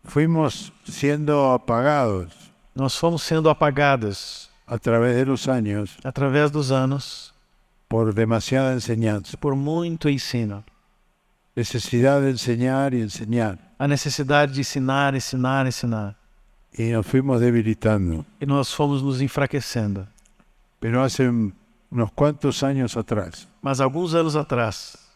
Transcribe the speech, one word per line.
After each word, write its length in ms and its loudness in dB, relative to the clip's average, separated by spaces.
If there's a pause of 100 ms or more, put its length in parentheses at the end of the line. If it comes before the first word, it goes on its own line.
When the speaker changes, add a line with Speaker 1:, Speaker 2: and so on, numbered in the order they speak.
Speaker 1:
Fuimos 680 0 (140)
siendo 640 2
apagados 800 0 (420)
Speaker 2:
Nós 220 -2
fomos 260 0
sendo 260 2
apagados 1000 0 (160)
Speaker 1:
a 120 -6
través 380 2
de 100 2
los 240 -2
años 540 -2
Speaker 2:
através 480 2
dos 200 -2
anos 640 -2 (560)
Speaker 1:
por 240 2
demasiada 600 2
enseñanza. 640 -2
Speaker 2:
por 180 -2
muito 520 -2
ensino. 560 -2 (920)
Speaker 1:
Necesidad 680 2
de 100 2
enseñar 600 0
y 80 0
enseñar. 560 -2 (200)
Speaker 2:
A 100 -2
necessidade 680 2
de 60 -4
ensinar, 560 0
ensinar, 500 0
ensinar. 500 -4 (560)
Speaker 1:
Y 200 -2
nos 140 0
fuimos 360 2
debilitando. 840 2 (140)
Speaker 2:
E 60 -6
nós 280 0
fomos 300 0
nos 180 -2
enfraquecendo. 880 -2 (720)
Speaker 1:
Pero 240 2
hace 240 2
un-, 260 0 (380)
unos 220 -2
cuantos 500 0
años 320 0
atrás 520 -6 (140)
Speaker 2:
Mas 200 -2
alguns 320 0
anos 240 2
atrás 580 -4 (200)